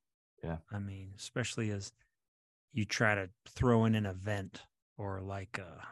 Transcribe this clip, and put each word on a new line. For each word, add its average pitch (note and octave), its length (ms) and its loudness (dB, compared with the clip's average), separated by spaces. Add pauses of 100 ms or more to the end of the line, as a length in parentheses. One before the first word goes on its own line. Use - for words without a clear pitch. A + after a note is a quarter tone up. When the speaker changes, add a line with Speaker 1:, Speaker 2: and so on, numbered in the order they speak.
(440)
Speaker 1:
Yeah. E2 140 -4 (160)
Speaker 2:
I G#2 60 -4
mean, G2 400 -8
especially A#2 500 -4
as G2+ 220 -4 (800)
you A2+ 100 2
try G#2+ 300 4
to F#2+ 160 -2 (200)
throw A#2 360 6
in A2+ 80 6
an G#2+ 140 2
event G2 560 -4 (340)
or, G2 240 -6
like, G2 380 -8
a, F#2 220 -14 (100)